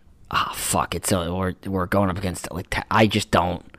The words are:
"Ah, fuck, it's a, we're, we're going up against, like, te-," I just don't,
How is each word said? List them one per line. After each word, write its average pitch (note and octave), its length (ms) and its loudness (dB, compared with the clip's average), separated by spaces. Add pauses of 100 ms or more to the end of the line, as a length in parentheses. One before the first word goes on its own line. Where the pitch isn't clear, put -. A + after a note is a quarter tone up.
(320)
"Ah, - 240 -2
fuck, - 400 -2
it's - 160 -2
a, F2 220 0
we're, F#2 200 -2 (120)
we're F#2+ 220 -2
going G2 220 2
up F2 80 -2
against, F#2 360 -6
like, F2 160 -8
te-," - 200 -2
I A2 180 6
just G#2 240 0
don't, F2 340 0 (140)